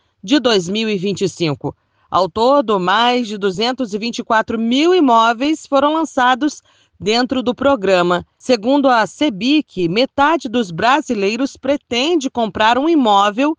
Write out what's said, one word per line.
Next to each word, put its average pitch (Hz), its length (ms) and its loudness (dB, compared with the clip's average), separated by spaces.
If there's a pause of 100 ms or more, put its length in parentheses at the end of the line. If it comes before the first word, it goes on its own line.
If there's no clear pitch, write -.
(220)
de 240 160 0
dois 214 300 0
mil 220 200 -2
e 208 80 -2
vinte 190 260 -4
e 185 60 0
cinco. 147 480 -6 (340)
Ao 180 180 0
todo, 226 500 0
mais 226 500 0
de 214 80 -8
duzentos 202 560 -4
e 208 60 -4
vinte 233 220 -8
e - 40 -10
quatro 220 340 0
mil 269 360 2
imóveis 240 720 2
foram 285 280 2
lançados 262 680 -2 (380)
dentro 233 420 -2
do 240 120 -2
programa. 185 720 0 (140)
Segundo 254 500 0
a 226 180 2
cebic, 233 800 -2
metade 269 600 0
dos 214 220 -2
brasileiros 226 840 -2
pretende 269 720 -2
comprar 220 480 0
um 294 100 0
imóvel 240 720 2